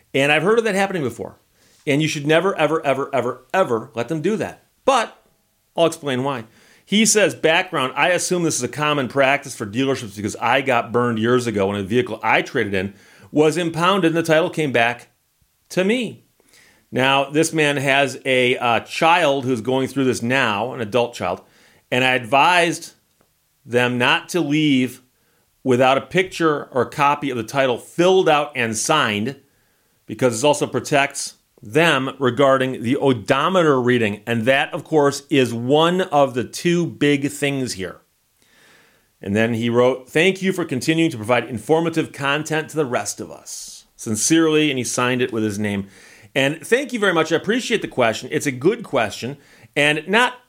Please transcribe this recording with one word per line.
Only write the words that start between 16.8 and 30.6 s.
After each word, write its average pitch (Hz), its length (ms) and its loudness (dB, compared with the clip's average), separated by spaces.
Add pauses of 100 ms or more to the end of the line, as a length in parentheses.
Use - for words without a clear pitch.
Now, 135 380 2
this 160 240 0
man 147 240 0
has 139 480 0
a, 127 320 2
uh, 117 220 0
child 156 680 2
who's 123 160 0
going 131 260 0
through 135 180 -2
this 117 180 0
now, 120 500 0
an 131 80 -10
adult 120 320 -2
child, 92 280 -6 (500)
and 127 120 2
I 127 120 2
advised 143 760 2 (720)
them 123 360 0
not 151 300 0
to 175 120 0
leave 143 600 0 (600)
without 131 360 4
a - 20 -2
picture 165 720 -2
or 120 140 0
copy 143 440 0
of 123 80 -4
the 113 60 -4
title 131 340 0
filled 180 500 2
out 147 280 2
and 113 200 -2
signed 123 600 0 (720)
because 120 260 0
this 110 100 -2
also 147 220 2